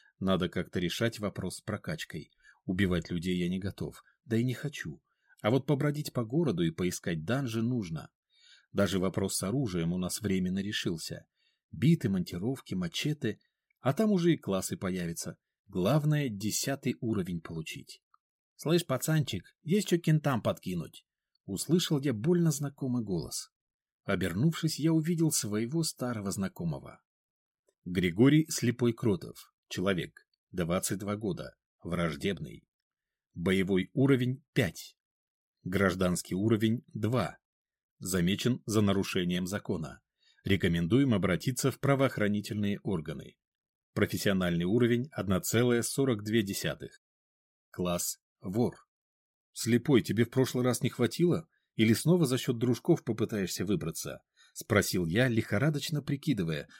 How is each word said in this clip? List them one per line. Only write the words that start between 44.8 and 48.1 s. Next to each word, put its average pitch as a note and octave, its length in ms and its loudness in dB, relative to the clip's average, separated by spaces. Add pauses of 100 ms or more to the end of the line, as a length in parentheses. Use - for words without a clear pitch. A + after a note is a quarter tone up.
одна F#2+ 300 0
целая A#2+ 400 2
сорок A#2+ 420 -2
две G#2+ 200 2
десятых. E2 580 -6 (720)
Класс F2 480 -4 (200)